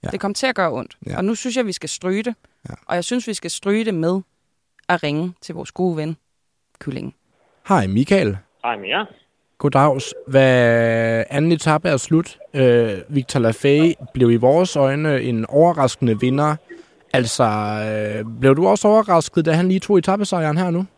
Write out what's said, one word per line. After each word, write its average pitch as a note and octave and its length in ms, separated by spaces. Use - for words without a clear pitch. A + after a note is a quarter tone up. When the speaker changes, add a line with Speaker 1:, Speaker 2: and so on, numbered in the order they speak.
Speaker 1:
Ja. - 60
Speaker 2:
Det G3 100
kom G3+ 140
til C4 140
at B3+ 80
gøre F3 180
ondt. - 240
Speaker 1:
Ja. - 100
Speaker 2:
Og F#3 80
nu A3 100
synes A#3+ 220
jeg, B3 80
vi G3 60
skal D#3+ 180
stryge F#3+ 340
det. A#3 120
Speaker 1:
Ja. - 40
Speaker 2:
Og - 80
jeg F3 80
synes, A#3+ 240
vi A3 60
skal F3 180
stryge G#3+ 340
det G#3+ 80
med F3 280
at F3 140
ringe D#3 380
til E3 140
vores - 160
gode F3+ 260
ven, D#3 200
Kyllingen. - 340
Speaker 1:
Hej, D3 200
Michael. A2+ 500
Speaker 3:
Hej A#2 140
med G2 120
jer. F#3+ 160
Speaker 1:
Goddags. C#3 560
Hvad, A#2 1000
anden D3+ 220
etape D#3+ 380
er C#3+ 80
slut. E3 400
Øh, A#2+ 360
Victor C#3 300
Lafay C#3+ 540
blev A#2+ 180
i A#2+ 40
vores C#3+ 400
øjne C#3 460
en A2+ 240
overraskende C#3+ 760
vinder. C#3+ 360
Altså, B2+ 300
øh, G#2+ 960
blev C3+ 160
du F3 120
også G#3 200
overrasket, F#3 580
da E3 60
han E3+ 160
lige F#3 120
tog G3+ 180
etapesejren F3 600
her F3+ 140
nu? F3+ 140